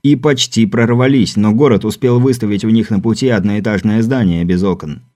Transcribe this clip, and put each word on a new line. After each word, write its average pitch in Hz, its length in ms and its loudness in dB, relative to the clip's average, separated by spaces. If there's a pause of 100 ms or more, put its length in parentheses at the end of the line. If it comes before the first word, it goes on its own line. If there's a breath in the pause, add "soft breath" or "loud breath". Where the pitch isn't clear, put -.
И 143 140 4
почти 127 500 0
прорвались, 117 680 0
но 107 180 2
город 110 320 2
успел 123 340 0
выставить 113 460 -2
у 110 40 0
них 110 200 0
на 104 100 0
пути 113 300 -2
одноэтажное 104 720 0
здание 107 440 0
без 90 180 0
окон. 78 380 -6 (140)